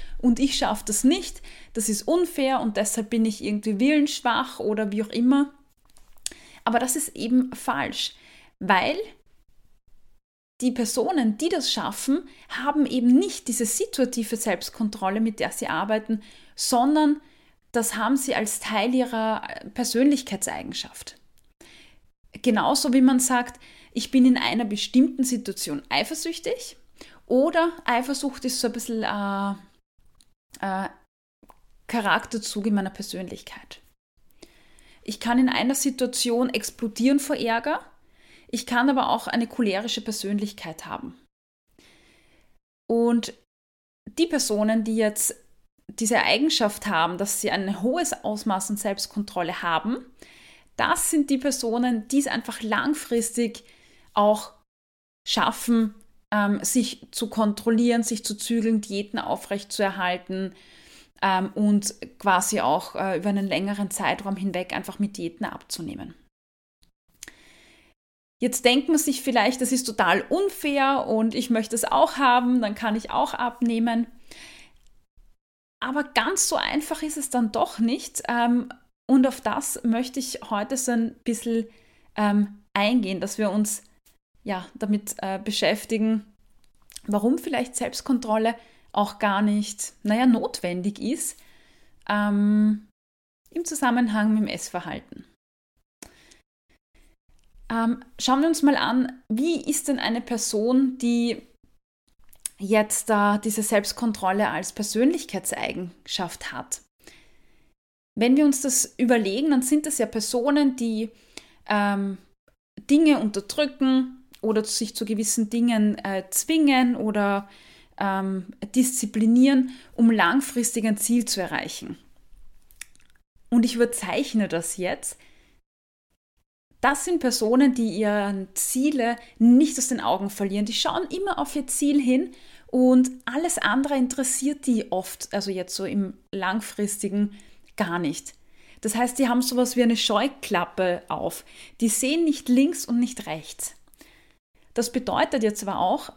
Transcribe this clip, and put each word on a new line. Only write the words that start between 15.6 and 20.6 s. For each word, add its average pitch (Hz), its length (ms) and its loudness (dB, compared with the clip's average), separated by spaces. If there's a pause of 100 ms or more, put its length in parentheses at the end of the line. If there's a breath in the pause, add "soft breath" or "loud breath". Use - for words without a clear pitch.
arbeiten, 214 560 -2 (320 loud breath)
sondern 294 640 2 (500 soft breath)
das 226 240 -2
haben 226 220 2
sie 262 180 -2
als 214 240 -2
Teil 220 340 -2
ihrer 226 540 0 (280)
Persönlichkeitseigenschaft. - 1400 -2 (1300 soft breath)